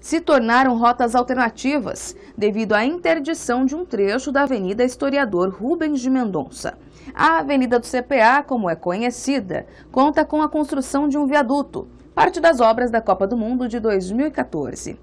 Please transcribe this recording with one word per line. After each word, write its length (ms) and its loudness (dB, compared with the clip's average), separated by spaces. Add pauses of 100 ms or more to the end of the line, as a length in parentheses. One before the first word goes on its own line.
se 180 -2
tornaram 600 4
rotas 360 2
alternativas 1000 -2 (220)
devido 340 0
à 100 4
interdição 840 -2
de 80 0
um 100 -6
trecho 480 -2
da 120 2
Avenida 380 -2
Historiador 680 0
Rubens 500 -2
de 80 -4
Mendonça. 680 -4 (360)
A 260 2
Avenida 380 2
do 60 -2
C 160 -4
P 180 0
A, 240 6
como 280 -2
é 40 0
conhecida, 920 -4 (260)
conta 320 2
com 160 -2
a 80 0
construção 580 -2
de 120 0
um 80 0
viaduto, 600 0 (280)
parte 260 0
das 180 4
obras 320 4
da 120 0
Copa 240 0
do 100 -2
Mundo 320 -2
de 100 -4
dois 320 0
mil 160 0
e 40 -2
quatorze. 720 -8